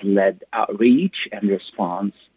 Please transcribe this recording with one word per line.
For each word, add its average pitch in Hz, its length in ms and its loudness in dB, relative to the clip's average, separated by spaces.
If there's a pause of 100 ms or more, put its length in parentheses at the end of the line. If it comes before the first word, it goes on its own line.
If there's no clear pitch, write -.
led 98 480 0
outreach 120 640 2 (160)
and 104 180 -2
response 98 640 -4 (220)